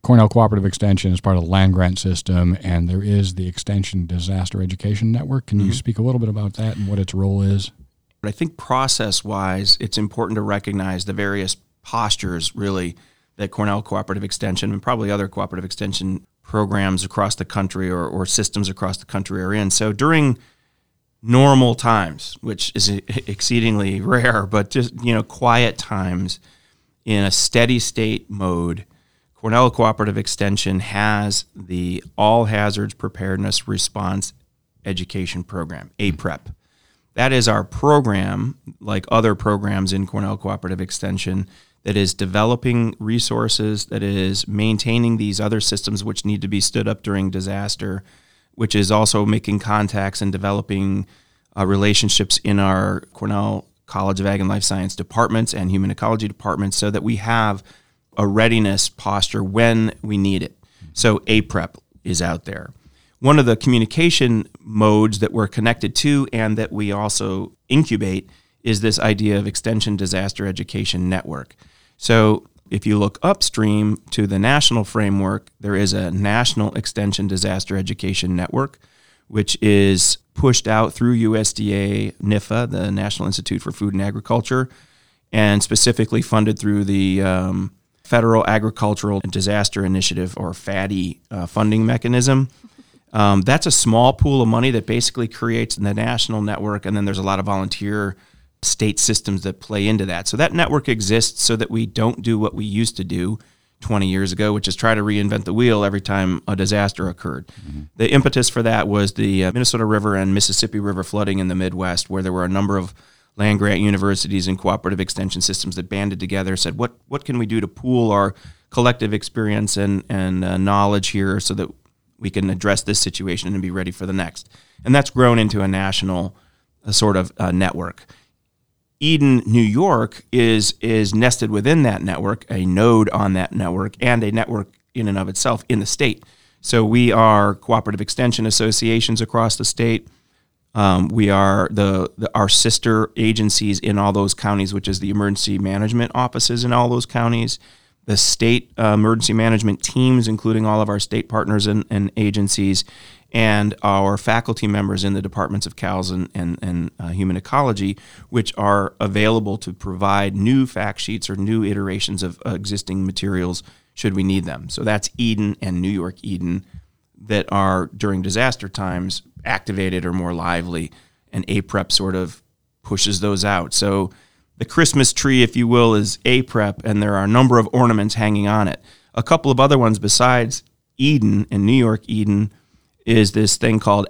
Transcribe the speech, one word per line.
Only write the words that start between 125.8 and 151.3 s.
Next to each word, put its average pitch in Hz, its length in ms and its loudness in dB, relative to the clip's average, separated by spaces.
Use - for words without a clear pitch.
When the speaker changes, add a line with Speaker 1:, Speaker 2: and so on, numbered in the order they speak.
Speaker 2:
uh, 110 80 -6
sort 104 240 2
of, 92 220 -2
uh, 90 140 -2
network. 90 560 -4
Eden, 143 460 4
New 117 160 6
York 113 680 2
is, 113 500 4
is 110 320 2
nested 113 380 2
within 131 320 2
that 101 180 0
network, 95 480 -4
a 92 160 -2
node 110 460 6
on 101 220 0
that 92 200 -2
network, 92 480 -4
and 120 220 2
a 104 80 0
network 110 420 -4
in 113 120 -2
and 98 80 0
of 95 140 -4
itself 110 400 -2
in 110 100 0
the 101 60 -4
state. - 380 -2
So 113 240 2
we 117 280 4
are 104 420 6
cooperative 107 480 -2
extension 113 460 -2
associations 113 760 0
across 113 360 0
the 107 80 -6
state. 113 420 -2
Um, 95 320 4
we 104 240 2
are 98 400 2
the, 98 480 0
the, 107 160 -4
our 101 140 2
sister 110 640 2
agencies 107 640 0
in 104 180 0
all 101 160 2
those 98 220 0
counties, 101 400 -2
which 95 120 -4
is 95 120 -4
the 95 100 -4
emergency 101 480 -2
management 107 560 -2
offices 120 500 -2
in 123 80 0
all 120 160 4
those 120 200 0
counties, 117 500 -2
the 104 120 0
state, - 600 2
uh, 110 160 4
emergency 110 400 2
management 110 480 2
teams, 127 460 2
including 110 400 0
all 107 120 2
of 104 100 0
our 104 100 -2
state - 300 -4
partners 107 360 0